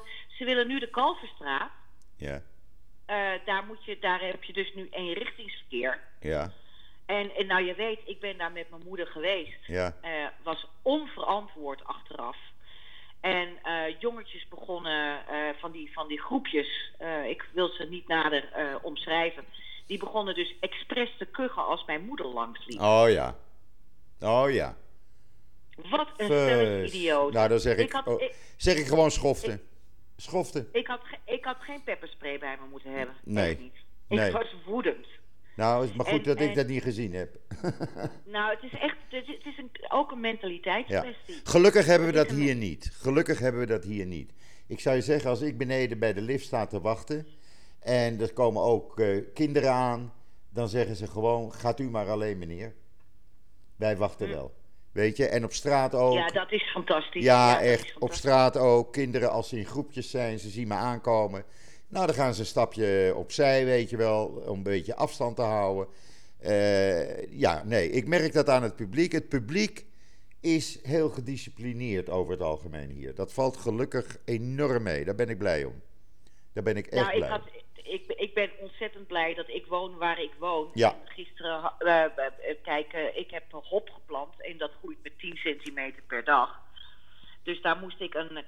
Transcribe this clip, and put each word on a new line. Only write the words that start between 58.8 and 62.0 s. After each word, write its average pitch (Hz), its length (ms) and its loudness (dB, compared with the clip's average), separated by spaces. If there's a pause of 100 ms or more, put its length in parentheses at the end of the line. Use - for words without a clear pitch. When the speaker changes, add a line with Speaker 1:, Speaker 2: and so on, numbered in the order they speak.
Speaker 2:
Kinderen, 123 380 2
als 110 180 0
ze 123 80 -4
in 101 80 -4
groepjes - 440 -6
zijn, 117 300 -2
ze 104 100 -10
zien 110 180 -4
me 104 60 0
aankomen. 110 720 2 (460)
Nou, 190 160 2